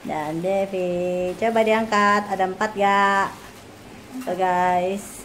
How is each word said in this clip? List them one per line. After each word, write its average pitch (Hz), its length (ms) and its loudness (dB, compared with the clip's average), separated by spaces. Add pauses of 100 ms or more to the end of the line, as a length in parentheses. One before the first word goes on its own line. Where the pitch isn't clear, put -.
Dan 156 400 -4
Devi. 190 480 -2 (480)
Coba 226 240 2
diangkat. 208 640 2
Ada 190 220 0
empat 214 260 -2
ya. 196 540 4 (960)
Tuh, 180 80 -2
guys. 180 880 0